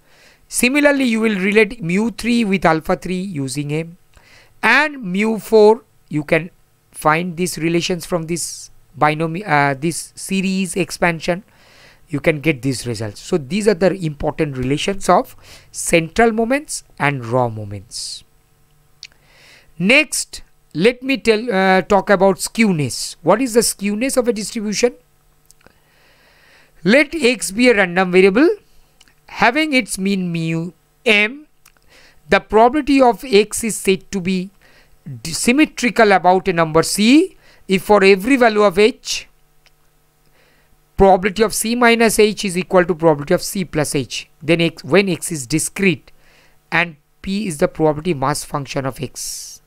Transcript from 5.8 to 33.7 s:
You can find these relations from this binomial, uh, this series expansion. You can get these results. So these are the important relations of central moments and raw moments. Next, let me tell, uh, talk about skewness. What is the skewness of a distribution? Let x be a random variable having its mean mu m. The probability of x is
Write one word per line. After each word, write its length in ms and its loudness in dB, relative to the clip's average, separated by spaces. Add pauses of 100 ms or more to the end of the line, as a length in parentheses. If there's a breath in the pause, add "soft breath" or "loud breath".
You 140 -4
can 260 -2 (420)
find 440 -2
these 220 -4
relations 460 -2
from 200 -4
this 460 -8 (260)
binomial, 520 -2
uh, 260 2
this 400 -8
series 600 -4
expansion. 680 -4 (640 soft breath)
You 120 -6
can 200 0
get 220 -2
these 240 -4
results. 340 -8
So 180 -4
these 280 -4
are 80 4
the 200 0
important 640 -6
relations 500 -4
of 260 2 (380 loud breath)
central 600 0
moments 520 -4 (140)
and 260 -2
raw 240 0
moments. 720 -12 (1600 soft breath)
Next, 640 0 (300)
let 300 0
me 140 -2
tell, 360 -2
uh, 300 2
talk 280 2
about 260 4
skewness. 840 -2
What 180 2
is 140 -2
the 60 4
skewness 560 -2
of 120 0
a 40 2
distribution? 640 -4 (1900 soft breath)
Let 300 2
x 360 -2
be 180 2
a 60 6
random 380 0
variable 360 4 (760)
having 460 0
its 260 -2
mean 340 -4
mu 400 -4 (320)
m. 420 0 (840 soft breath)
The 100 4
probability 640 2
of 220 2
x 400 2
is 120 -4